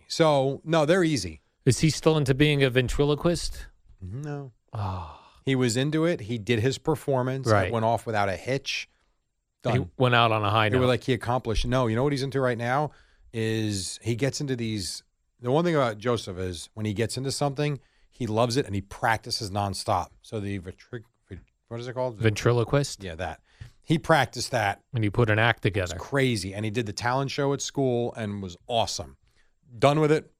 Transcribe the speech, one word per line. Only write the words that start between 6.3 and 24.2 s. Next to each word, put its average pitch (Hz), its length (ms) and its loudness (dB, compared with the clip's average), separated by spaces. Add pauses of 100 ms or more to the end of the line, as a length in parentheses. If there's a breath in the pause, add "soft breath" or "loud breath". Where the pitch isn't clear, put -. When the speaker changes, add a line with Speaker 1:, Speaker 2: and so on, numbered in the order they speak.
Speaker 1:
did 110 220 2
his 127 180 0
performance. 131 720 -2
It 113 40 4
Speaker 2:
Right. 98 200 4
Speaker 1:
went 113 140 0
off 113 200 0
without 104 240 0
a 92 60 -2
hitch. - 520 -6 (760)
Speaker 2:
He 120 80 0
Speaker 1:
Done. 95 260 0
Speaker 2:
went 123 180 4
out 117 160 6
on 107 120 2
a 101 80 2
high 110 180 4
Speaker 1:
They 127 80 2
were 127 60 4
Speaker 2:
note. 123 60 4
Speaker 1:
like, 120 140 0
he 131 100 0
accomplished. 120 520 0
No, 123 220 2
you 110 80 0
know 123 80 0
what 147 100 0
he's 131 100 -2
into 135 160 -4
right 123 180 0
now 127 340 -2 (420 soft breath)
is 110 720 -2
he 120 120 -2
gets 135 260 -2
into 131 140 -4
these. 110 480 -6 (380)
The 120 100 -2
one 160 140 4
thing 170 100 2
about 120 220 2
Joseph 110 400 -4
is 92 380 -8
when 107 100 -6
he 107 80 0
gets 110 240 -2
into 135 140 -4
something, 143 480 -2 (320)
he 117 160 -4
loves 113 300 2
it 143 100 0
and 101 80 -4
he 98 60 -2
practices 113 680 -2
nonstop. 98 580 -2 (140)
So 113 180 -8
the 101 200 -6
vitri-, 92 440 -14 (240)
vit-, 95 120 -14 (300)
what 117 100 -10
is 120 80 -10
it 123 60 -10
called? 127 260 -4
Speaker 2:
Ventriloquist? 120 840 2
Speaker 1:
Yeah, 85 120 -10
that. 82 240 -8 (440 soft breath)
He 160 140 2
practiced 135 540 2